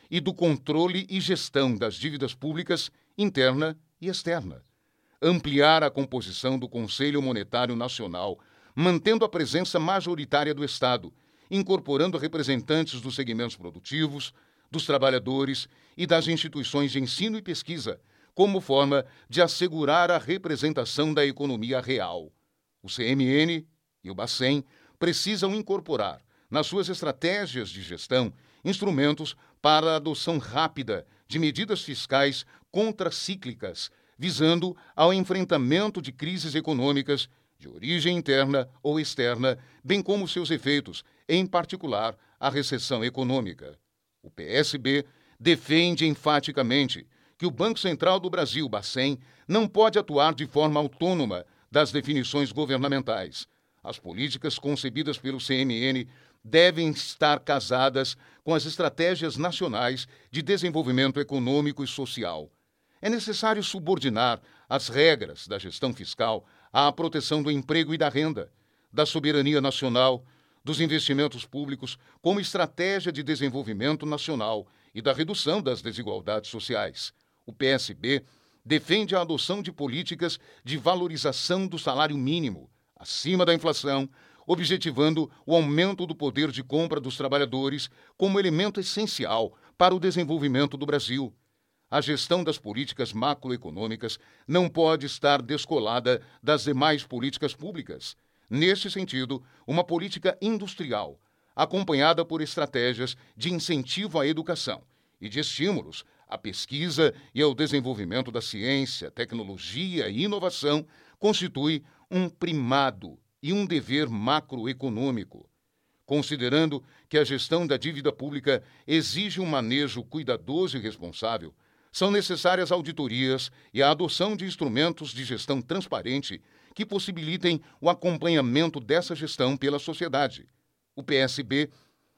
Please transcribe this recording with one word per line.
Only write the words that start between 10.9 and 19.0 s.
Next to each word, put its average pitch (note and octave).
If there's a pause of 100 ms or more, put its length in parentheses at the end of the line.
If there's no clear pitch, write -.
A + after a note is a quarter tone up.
incorporando F#3
representantes D3
dos C3
segmentos A#2
produtivos, C3+ (380)
dos D#3
trabalhadores C3 (300)
e F3
das E3
instituições C#3+
de C#3
ensino G3
e G#3+
pesquisa, E3 (340)
como G3
forma C#3 (220)